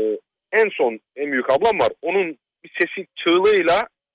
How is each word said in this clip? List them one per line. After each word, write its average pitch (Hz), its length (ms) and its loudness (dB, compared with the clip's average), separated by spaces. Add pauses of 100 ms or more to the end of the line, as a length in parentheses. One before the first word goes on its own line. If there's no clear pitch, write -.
(520)
en 214 180 2
son 117 300 -4 (160)
en 143 160 -8
büyük 127 200 -2
ablam 180 280 2
var. 117 100 2 (120)
Onun 175 360 -4 (260)
bir 170 160 -20
sesi, 180 360 -6
çığlığıyla 185 720 2 (280)